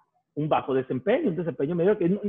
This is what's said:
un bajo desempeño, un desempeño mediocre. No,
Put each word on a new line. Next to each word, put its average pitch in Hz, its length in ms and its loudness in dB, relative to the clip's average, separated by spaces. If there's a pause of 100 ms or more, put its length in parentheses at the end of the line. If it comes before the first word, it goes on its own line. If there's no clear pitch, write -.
(340)
un 151 140 -2
bajo 131 260 0
desempeño, 135 560 0
un 160 60 -4
desempeño 165 400 -2
mediocre. 180 320 2
No, 202 200 0